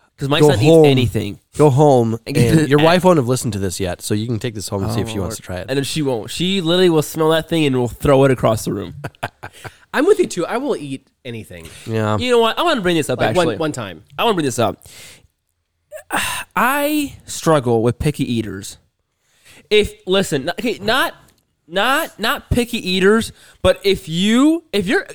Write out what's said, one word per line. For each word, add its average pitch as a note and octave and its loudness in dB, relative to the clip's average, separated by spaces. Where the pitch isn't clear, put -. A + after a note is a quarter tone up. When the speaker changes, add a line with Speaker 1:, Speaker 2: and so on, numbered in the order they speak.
Speaker 1:
'Cause C#3 -6
my D3 2
Speaker 2:
Go D3+ 6
Speaker 1:
son C3 2
Speaker 2:
home. D#3 6
Speaker 1:
eats C#3+ 6
anything. A2 0
Speaker 2:
Go D3 6
home, B2 4
Speaker 1:
And C#3 -6
get A#2 2
Speaker 2:
and D#3+ 6
Speaker 1:
it D3+ 0
Speaker 2:
your D3 4
Speaker 1:
at D3 4
Speaker 2:
wife E3+ 4
won't F3+ 6
have A#2+ 0
listened B2 -2
to G2+ -4
this F#2+ -6
yet, F2+ -4
so - -4
you A2 -4
can A#2+ -4
take A#2 -8
this G#2+ -10
home G2 -4
and A2 -4
see A#2 -2
Speaker 1:
Oh, - -2
Speaker 2:
if A2+ -8
she G#2+ -8
wants F2+ -6
Speaker 1:
Lord. - -10
Speaker 2:
to - -16
try F2+ -10
it. F2+ -10
Speaker 1:
And C3+ -2
then C#3 -2
she D#3 -4
won't. B2 -4
She F#3+ -4
literally F3+ 4
will D#3 4
smell D#3 0
that D#3+ -2
thing D#3+ 2
and C3 2
will B2+ 0
throw C#3 2
it C3+ 4
across A#2+ 0
the - -6
room. F#2+ -8
<laughs> - -20
Speaker 3:
I'm C4 0
with G4+ 2
you, - 2
too. E3+ -6
I G3+ -6
will B3+ -4
eat C3+ -12
anything. F#2 -14
Speaker 2:
Yeah. G#2+ 0
Speaker 1:
You B3 -2
know A#3+ 4
what? A3+ 0
I D4+ 0
wanna D4+ 0
bring F3 0
this D3+ 0
up, B2+ -2
Speaker 3:
Like, A#2 0
one, F3 4
Speaker 1:
actually. G#2+ -4
Speaker 3:
one D#3 -2
time. G2 -10
Speaker 1:
I F#3+ -2
wanna A3+ 2
bring D#3+ -2
this A#2+ -4
up. G2+ -2
<sighs> - -20
I C#4+ 0
struggle B2 0
with A#2+ 0
picky D3 -2
eaters. G#2 -6
If, G#3 2
listen, F3 0
n-, - -6
okay, G3+ -4
not, A3+ -2
not, G3 -2
not A#3 -4
picky A#3 0
eaters, F#3+ 2
but F#3 2
if F#3+ -2
you, A#3 2
if G3 -2
you're, E4 0